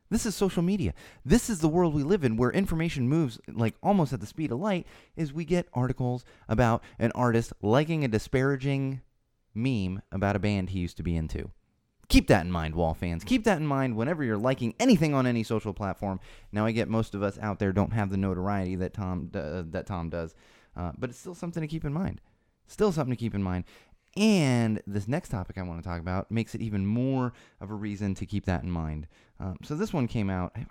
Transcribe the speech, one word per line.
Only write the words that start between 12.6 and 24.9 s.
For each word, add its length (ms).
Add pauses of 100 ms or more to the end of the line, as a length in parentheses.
Wall 200
fans. 320
Keep 180
that 140
in 100
mind 300
whenever 260
you're 140
liking 420
anything 340
on 140
any 160
social 300
platform. 480 (320)
Now, 120
I 60
get 160
most 260
of 80
us 200
out 180
there 140
don't 180
have 180
the 60
notoriety 640
that 160
Tom 340
d-, 120
uh, 320
that 160
Tom 220
does, 260 (420)
uh, 200
but 120
it's 100
still 160
something 240
to 80
keep 160
in 80
mind. 300 (460)
Still 260
something 200
to 60
keep 160
in 80
mind. 220 (500)
And 720
this 200